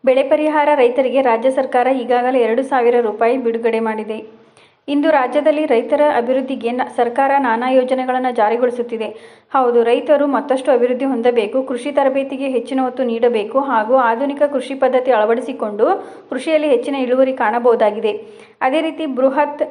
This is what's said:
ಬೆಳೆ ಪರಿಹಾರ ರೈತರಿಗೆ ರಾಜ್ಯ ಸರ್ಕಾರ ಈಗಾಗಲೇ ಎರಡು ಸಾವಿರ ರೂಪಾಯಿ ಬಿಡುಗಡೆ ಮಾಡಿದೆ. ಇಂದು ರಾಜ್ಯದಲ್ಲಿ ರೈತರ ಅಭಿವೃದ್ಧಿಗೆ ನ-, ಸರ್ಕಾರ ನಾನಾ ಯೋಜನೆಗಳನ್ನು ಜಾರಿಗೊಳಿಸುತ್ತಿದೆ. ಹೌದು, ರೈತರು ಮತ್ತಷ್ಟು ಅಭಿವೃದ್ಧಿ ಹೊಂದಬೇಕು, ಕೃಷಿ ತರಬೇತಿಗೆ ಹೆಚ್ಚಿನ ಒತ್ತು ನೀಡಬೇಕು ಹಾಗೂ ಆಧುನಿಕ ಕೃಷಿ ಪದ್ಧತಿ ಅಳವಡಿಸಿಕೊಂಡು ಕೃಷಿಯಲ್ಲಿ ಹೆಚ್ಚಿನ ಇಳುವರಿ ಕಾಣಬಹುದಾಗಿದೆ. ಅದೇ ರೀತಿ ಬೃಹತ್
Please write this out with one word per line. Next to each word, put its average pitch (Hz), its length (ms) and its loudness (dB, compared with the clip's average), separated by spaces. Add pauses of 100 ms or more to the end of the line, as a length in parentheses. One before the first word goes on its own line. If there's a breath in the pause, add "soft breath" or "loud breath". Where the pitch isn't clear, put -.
ಬೆಳೆ 254 180 4 (100)
ಪರಿಹಾರ 302 360 2 (120)
ರೈತರಿಗೆ 254 500 2
ರಾಜ್ಯ 226 200 2 (100)
ಸರ್ಕಾರ 254 260 0 (160)
ಈಗಾಗಲೇ 247 460 0
ಎರಡು 233 140 0 (100)
ಸಾವಿರ 240 240 2 (120)
ರೂಪಾಯಿ 233 280 0 (100)
ಬಿಡುಗಡೆ 226 420 -2
ಮಾಡಿದೆ. 220 300 -8 (720 soft breath)
ಇಂದು 294 280 0
ರಾಜ್ಯದಲ್ಲಿ 285 460 2 (100)
ರೈತರ 285 300 2 (160)
ಅಭಿವೃದ್ಧಿಗೆ 254 580 -2
ನ-, 240 100 -2 (120)
ಸರ್ಕಾರ 247 340 0 (140)
ನಾನಾ 233 200 -2 (120)
ಯೋಜನೆಗಳನ್ನು 254 600 0
ಜಾರಿಗೊಳಿಸುತ್ತಿದೆ. 233 680 0 (460 loud breath)
ಹೌದು, 240 240 4 (120)
ರೈತರು 285 360 4 (100)
ಮತ್ತಷ್ಟು 262 400 -2
ಅಭಿವೃದ್ಧಿ 247 360 0
ಹೊಂದಬೇಕು, 233 460 0 (120)
ಕೃಷಿ 254 280 -6
ತರಬೇತಿಗೆ 269 560 -2
ಹೆಚ್ಚಿನ 262 340 -4
ಒತ್ತು 254 220 -4
ನೀಡಬೇಕು 226 480 0 (120)
ಹಾಗೂ 226 260 0 (120)
ಆಧುನಿಕ 277 340 -2 (120)
ಕೃಷಿ 269 300 -4
ಪದ್ಧತಿ 254 340 2
ಅಳವಡಿಸಿಕೊಂಡು 226 680 -2 (460 loud breath)
ಕೃಷಿಯಲ್ಲಿ 302 420 -2
ಹೆಚ್ಚಿನ 277 220 -2 (100)
ಇಳುವರಿ 262 360 2
ಕಾಣಬಹುದಾಗಿದೆ. 220 720 0 (520 loud breath)
ಅದೇ 294 220 0
ರೀತಿ 320 180 -8 (140)
ಬೃಹತ್ 285 500 0